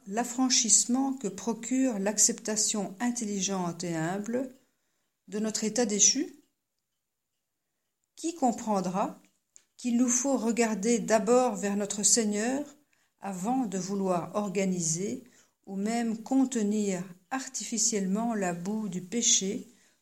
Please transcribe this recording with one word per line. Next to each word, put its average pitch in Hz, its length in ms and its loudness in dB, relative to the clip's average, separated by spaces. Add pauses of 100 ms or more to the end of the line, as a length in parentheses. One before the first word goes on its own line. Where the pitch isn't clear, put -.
l'affranchissement 247 1080 2
que 262 140 -6
procure 233 720 -2
l'acceptation 208 1000 0
intelligente 196 840 -2
et 175 120 -2
humble 208 600 -2 (720)
de 190 120 -6
notre 214 240 -2
état 220 220 0
déchu ? 208 580 2 (1700)
Qui 339 200 -6
comprendra 214 840 -2 (560)
qu'il 240 200 0
nous 240 120 4
faut 269 280 2
regarder 226 600 2
d'abord 220 560 4
vers 196 220 -2
notre 202 260 -2
Seigneur 226 600 2 (540)
avant 202 460 -2
de 190 120 -4
vouloir 185 580 -2
organiser 190 880 -2 (420)
ou 196 100 -12
même 226 480 -2
contenir 214 800 2 (260)
artificiellement 220 1040 -2
la 185 200 0
boue 202 360 -4
du 175 120 -6
péché 208 680 0 (320)